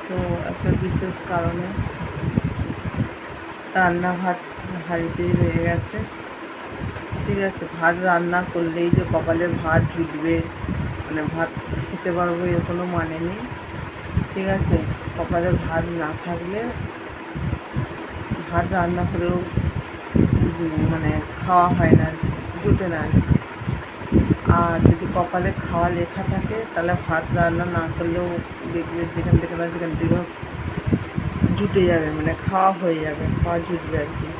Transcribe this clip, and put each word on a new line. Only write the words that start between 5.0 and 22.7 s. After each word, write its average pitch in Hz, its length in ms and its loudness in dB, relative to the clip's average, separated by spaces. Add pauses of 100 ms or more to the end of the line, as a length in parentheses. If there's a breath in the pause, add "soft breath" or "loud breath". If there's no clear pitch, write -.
রয়ে 170 300 4
গেছে। 170 340 0 (1200)
ঠিক 202 220 0
আছে, 190 220 -2 (100)
ভাত 170 280 4
রান্না 175 380 4 (100)
করলেই 170 400 0
যে 175 200 6
কপালে 165 360 2 (160)
ভাত 160 280 6
জুটবে, 165 440 0 (680)
মানে 156 200 -4 (100)
ভাত 165 180 0 (320)
খেতে - 300 -4
পারবো, 175 340 0
এর 170 200 2
কোনো 175 200 -2
মানে 160 340 -2
নেই। 185 200 -4 (880)
ঠিক 190 200 -4
আছে, 196 280 2 (380)
কপালে 170 360 0 (140)
ভাত 165 200 0 (160)
না 156 100 -2 (120)
থাকলে 175 380 -6 (1900)
ভাত 170 260 0
রান্না 175 360 2
করেও, 175 280 0 (1200)
উম, 160 240 0 (100)
মানে 160 200 2 (300)
খাওয়া 180 280 6
হয় 175 280 8
না 156 80 6
আর 160 140 -4
কি, - 100 -2 (300)
জুটে - 300 4